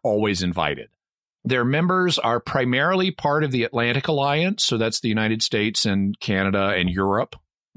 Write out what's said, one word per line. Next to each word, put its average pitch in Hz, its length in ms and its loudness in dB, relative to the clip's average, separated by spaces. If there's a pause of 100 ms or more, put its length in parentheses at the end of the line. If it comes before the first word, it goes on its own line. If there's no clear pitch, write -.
always 104 400 0
invited. 80 460 -2 (560)
Their 123 220 2
members 175 520 2
are 117 220 0
primarily 147 680 0
part 151 340 0
of 143 60 0
the 123 140 0
Atlantic 120 440 0
Alliance. 151 560 0
So 120 140 0
that's 110 220 0
the 120 100 -2
United 110 320 0
States 107 420 0
and 98 340 0
Canada 98 500 0
and 90 200 0
Europe. 98 480 -2 (400)